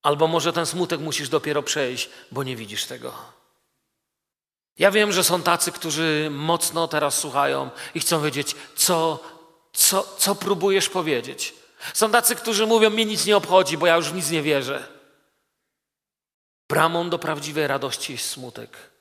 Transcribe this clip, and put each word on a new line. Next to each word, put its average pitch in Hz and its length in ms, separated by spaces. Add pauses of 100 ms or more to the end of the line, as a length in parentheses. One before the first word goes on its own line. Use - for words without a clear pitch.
Albo 147 240
może 165 260
ten 170 120
smutek 170 340
musisz 147 300
dopiero 147 340
przejść, 127 460 (220)
bo 135 120
nie 127 120
widzisz 104 300
tego. 123 540 (1400)
Ja 196 100
wiem, 208 200
że 180 120
są 165 200
tacy, 170 280
którzy 156 600
mocno 160 560
teraz 147 300
słuchają 139 520 (260)
i 165 40
chcą 160 220
wiedzieć, 143 340 (200)
co, 165 440 (540)
co, - 300 (140)
co 196 180
próbujesz 196 540
powiedzieć. 139 640 (400)
Są 214 180
tacy, 240 240
którzy 220 320
mówią, 220 220
"Mnie 220 160
nic 208 200
nie 208 120
obchodzi, 180 400
bo 170 100
ja 170 80
już 156 140
w 156 40
nic 165 160
nie 160 120
wierzę". 139 460 (1800)
Bramą 165 400
do 170 100
prawdziwej 147 480
radości 135 460
jest - 160
smutek. 120 480 (240)